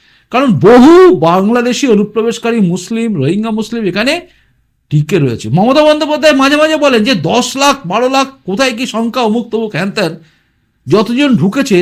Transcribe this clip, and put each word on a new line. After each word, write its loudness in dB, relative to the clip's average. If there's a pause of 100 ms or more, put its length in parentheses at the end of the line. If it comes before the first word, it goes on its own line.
(320)
কারণ 0 (120)
বহু 8 (360)
বাংলাদেশি 0 (100)
অনুপ্রবেশকারী -2 (140)
মুসলিম, -6 (120)
রোহিঙ্গা -2
মুসলিম -6
এখানে -2 (760)
টিকে -2
রয়েছে। -2 (100)
মমতা 2
বন্দ্যোপাধ্যায় 0
মাঝে 2
মাঝে 0
বলেন 2
যে 0 (160)
দশ 0 (100)
লাখ, 0 (100)
বারো -2
লাখ, 0 (180)
কোথায় -2
কি -6
সংখ্যা, -4
অমুক -2
তমুক -6
হ্যান -4
ত্যান, -2 (720)
যতজন 0 (100)
ঢুকেছে 0